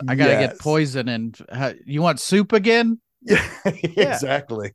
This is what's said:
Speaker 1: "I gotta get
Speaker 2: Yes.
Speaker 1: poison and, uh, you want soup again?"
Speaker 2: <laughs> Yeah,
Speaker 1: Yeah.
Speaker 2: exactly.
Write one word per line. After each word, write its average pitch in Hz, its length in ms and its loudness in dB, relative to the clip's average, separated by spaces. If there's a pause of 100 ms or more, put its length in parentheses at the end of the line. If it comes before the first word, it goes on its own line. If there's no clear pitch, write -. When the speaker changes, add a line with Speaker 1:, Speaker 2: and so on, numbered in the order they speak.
Speaker 1:
"I 127 60 -2
gotta 139 180 4
get 110 80 4 (120)
Speaker 2:
Yes. - 80 -18
Speaker 1:
poison 143 480 -2
and, 113 300 -6 (100)
uh, 127 240 -6 (140)
you 147 160 -4
want 160 180 0
soup 196 320 0
again?" 226 480 2 (100)
Speaker 2:
<laughs> - 120 -20
Yeah, - 280 2 (140)
Speaker 1:
Yeah. 196 500 0
Speaker 2:
exactly. 123 600 -4